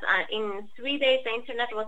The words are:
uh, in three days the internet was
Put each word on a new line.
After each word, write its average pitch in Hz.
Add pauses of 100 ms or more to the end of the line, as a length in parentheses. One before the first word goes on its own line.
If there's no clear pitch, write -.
uh, 185 (100)
in 208
three 277
days 262
the 226
internet 240
was 214